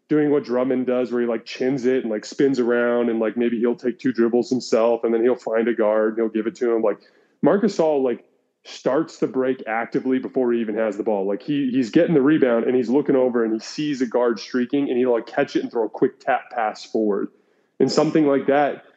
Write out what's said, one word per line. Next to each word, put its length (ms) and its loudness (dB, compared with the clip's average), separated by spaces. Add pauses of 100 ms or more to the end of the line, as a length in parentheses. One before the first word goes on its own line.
doing 200 2
what 160 0
Drummond 400 0
does, 260 0
where 100 0
he, 60 0
like, 160 -2
chins 420 -4
it 180 2
and, 80 -4
like, 120 -6
spins 380 0
around 480 2
and, 100 -2
like, 160 -2
maybe 240 0
he'll 160 0
take 240 -6
two 140 -2
dribbles 360 2
himself 540 0
and 100 0
then 80 2
he'll 140 2
find 320 -2
a 60 2
guard 400 2
and 60 -12
he'll 120 0
give 160 -2
it 80 -6
to 180 -2
him. 80 0
Like, 180 0 (420)
Marc 220 2
Gasol, 400 0
like, 200 -2 (400)
starts 560 -4
the 80 -2
break 380 -2
actively 540 -2
before 340 -2
he 80 0
even 140 -4
has 220 -2
the 60 -4
ball. 240 -2
Like, 140 -4
he, 300 -2
he's 180 0
getting 240 4
the 80 4
rebound 440 2
and 100 2
he's 140 0
looking 260 2
over 280 2
and 100 0
he 60 -2
sees 420 -6
a 40 -2
guard 340 0
streaking 500 -2
and 80 -2
he'll, 160 2
like, 120 -2
catch 300 -2
it 80 -2
and 80 -8
throw 140 -2
a 40 -4
quick 300 -2
tap 320 -4
pass 340 -6
forward. 440 -2 (500)
And 120 2
something 360 2
like 200 0
that 360 0 (140)